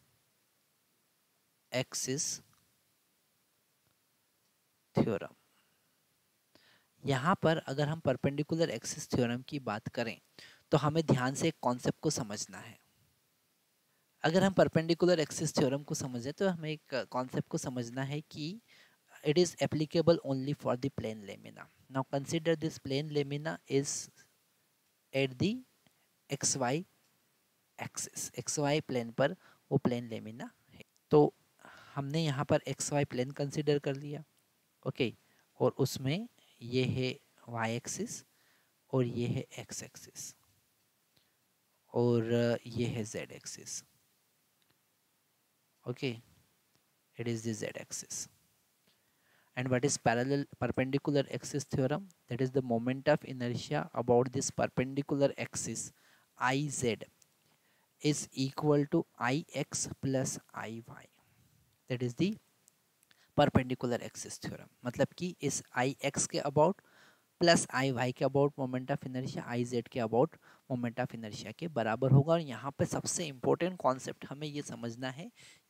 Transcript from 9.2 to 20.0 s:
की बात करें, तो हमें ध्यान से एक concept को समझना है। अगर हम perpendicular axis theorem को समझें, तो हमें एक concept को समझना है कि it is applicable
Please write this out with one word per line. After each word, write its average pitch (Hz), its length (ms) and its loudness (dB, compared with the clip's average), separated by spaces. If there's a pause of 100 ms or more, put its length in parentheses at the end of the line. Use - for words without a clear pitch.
की 147 100 -6
बात 113 300 -4
करें, 113 300 -4 (520)
तो 156 80 6
हमें 147 280 2
ध्यान 131 280 4
से 160 140 0
एक - 140 -2
concept 123 380 -2
को 160 100 0
समझना 101 480 -6
है। - 200 -16 (1500)
अगर 180 200 4
हम 196 80 4
perpendicular 165 680 6
axis 151 360 -2
theorem 143 260 2
को 156 120 -6
समझें, 127 380 -6
तो 196 160 2
हमें 160 220 -2
एक 151 240 -8 (160)
concept 131 380 -2
को 165 100 -2
समझना 127 440 -4
है 139 180 -4
कि 160 400 -10 (640)
it 151 140 4
is 175 140 6 (120)
applicable 156 540 4 (120)